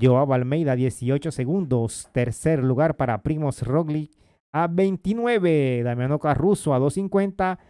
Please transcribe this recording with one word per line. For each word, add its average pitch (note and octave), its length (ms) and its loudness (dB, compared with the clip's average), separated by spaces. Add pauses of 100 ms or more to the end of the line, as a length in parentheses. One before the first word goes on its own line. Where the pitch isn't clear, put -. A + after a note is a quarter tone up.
Joao C3 320 4
Almeida, C3 420 0
dieciocho C3 560 -2
segundos. C3 800 -2
Tercer B2+ 520 0
lugar C3+ 320 2
para A#2+ 260 -2
Primoz D3+ 420 -2
Roglic D3+ 480 -2 (380)
a E3 160 0
veintinueve. F3+ 1160 0
Damiano B2 360 0
Caruso D3+ 540 0
a B2+ 60 2
dos C3+ 160 2
cincuenta. G3 640 -2 (120)